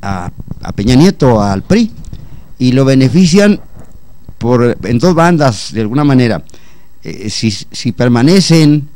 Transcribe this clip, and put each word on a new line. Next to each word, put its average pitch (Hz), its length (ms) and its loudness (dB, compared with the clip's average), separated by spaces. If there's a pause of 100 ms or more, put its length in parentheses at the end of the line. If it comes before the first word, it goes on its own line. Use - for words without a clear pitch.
a, 95 280 -6 (300)
a - 120 -8
Peña 113 200 0
Nieto, 131 480 4
al 98 220 -2
pri, 220 280 0 (680)
y 127 120 2
lo 131 140 2
benefician 160 720 4 (800)
por, 120 460 0
en 113 160 -2
dos 143 160 2
bandas, 151 580 2
de 113 80 -4
alguna 120 240 -2
manera. 123 380 2 (600)
Eh, 92 260 -10
si, 113 220 -2
si - 400 -8
permanecen 147 1040 2